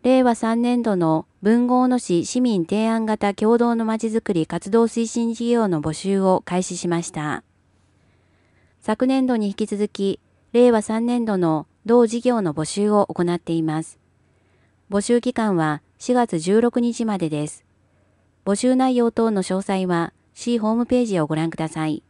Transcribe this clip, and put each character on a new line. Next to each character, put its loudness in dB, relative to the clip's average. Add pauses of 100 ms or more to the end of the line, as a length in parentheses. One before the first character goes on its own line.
令 4
和 2
三 -2
年 0
度 0
の 2 (160)
豊 2
後 2
大 2
野 2
市 -2
市 -4
民 2
提 -2
案 -2
型 -2
共 2
同 2
の -2
ま -2
ち -4
づ -2
く -6
り 0
活 -8
動 4
推 -2
進 -2
事 -6
業 2
の 0
募 -4
集 -2
を 2
開 -2
始 -8
し -8
ま 0
し -10
た。 -6 (1400)
昨 -2
年 2
度 0
に -2
引 -4
き -2
続 -2
き、 -4 (320)
令 6
和 2
三 -4
年 0
度 -2
の 0 (180)
同 6
事 -2
業 0
の -2
募 -4
集 0
を 4
行 -2 (100)
っ -4
て -6
い -2
ま -2
す。 -14 (880)
募 0
集 2
期 -4
間 0
は -2 (160)
四 -2
月 0
十 2
六 0
日 -2
ま -2
で -2
で -4
す。 -16 (800)
募 0
集 2
内 2
容 2
等 0
の 0
詳 -4
細 -2
は、 -2 (200)
市 -2
ホ 0
ー 0
ム 0
ペ 2
ー 0
ジ -2
を 0
ご -4
覧 -2
く -12
だ -4
さ -4
い。 -6